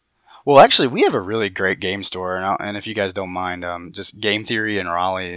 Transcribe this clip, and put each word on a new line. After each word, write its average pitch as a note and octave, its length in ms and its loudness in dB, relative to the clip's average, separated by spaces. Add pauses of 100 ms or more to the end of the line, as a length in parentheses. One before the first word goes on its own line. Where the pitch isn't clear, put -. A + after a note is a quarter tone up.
(460)
Well, C#3 140 8
actually, E3+ 300 8
we F3 140 0
have C4+ 120 4
a A2 60 0
really G2+ 280 -2
great F#2+ 300 0
game G2 240 -4
store, F#2 320 -4
and, F#2 100 -4
I'll, G2 140 0
and G#2 180 -6
if G2 80 -12
you G#2+ 80 -10
guys G2 200 -2
don't F#2+ 180 -6
mind, F2+ 340 -6
um, F2 260 -10
just G2 280 -10
Game G#2+ 240 -2
Theory G#2+ 340 -4
in F2+ 100 -4
Raleigh, F2+ 500 -4